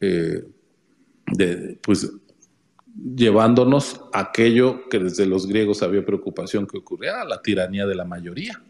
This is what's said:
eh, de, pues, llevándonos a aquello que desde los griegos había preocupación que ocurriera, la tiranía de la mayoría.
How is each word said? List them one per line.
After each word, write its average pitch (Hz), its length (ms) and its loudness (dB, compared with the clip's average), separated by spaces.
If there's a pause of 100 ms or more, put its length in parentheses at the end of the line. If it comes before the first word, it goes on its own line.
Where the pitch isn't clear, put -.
eh, 82 440 -2 (800)
de, 87 560 0
pues, - 300 0 (1040)
llevándonos 120 880 4 (100)
a 196 80 -2
aquello 123 720 2
que 113 100 0
desde 92 260 0
los 95 220 0
griegos 104 360 0
había 95 220 0
preocupación 98 640 -4
que - 100 -14
ocurriera, 139 460 -8
la 117 180 -8
tiranía 98 440 -2
de 98 100 -2
la 90 80 -6
mayoría. 87 680 -12